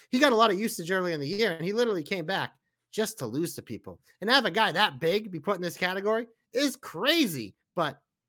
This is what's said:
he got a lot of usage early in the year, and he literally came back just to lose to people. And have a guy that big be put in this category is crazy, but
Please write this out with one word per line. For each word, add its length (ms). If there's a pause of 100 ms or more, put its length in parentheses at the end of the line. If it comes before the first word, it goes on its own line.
(100)
he 80
got 140
a 40
lot 140
of 80
usage 320
early 240
in 60
the 60
year, 260
and 120
he 80
literally 300
came 240
back 260 (400)
just 280
to 60
lose 280
to 80
people. 380 (200)
And 80
have 160
a 60
guy 220
that 280
big 300
be 100
put 160
in 60
this 160
category 480 (260)
is 240
crazy, 800 (200)
but 280 (260)